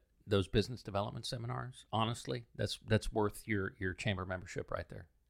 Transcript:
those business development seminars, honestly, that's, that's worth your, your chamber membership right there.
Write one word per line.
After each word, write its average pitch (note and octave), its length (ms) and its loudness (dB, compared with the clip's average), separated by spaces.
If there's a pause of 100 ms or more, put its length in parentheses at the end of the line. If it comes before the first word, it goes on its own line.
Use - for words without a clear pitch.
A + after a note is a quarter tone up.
(260)
those G2 220 4
business A2+ 340 2
development G#2+ 440 -4
seminars, B2 640 -6
honestly, A#2 540 0 (100)
that's, - 320 -2
that's G#2+ 240 6
worth G#2 340 2
your, G2 320 0
your F#2 160 0
chamber F#2 320 0
membership F#2 460 -6
right - 180 -2
there. - 180 -14 (220)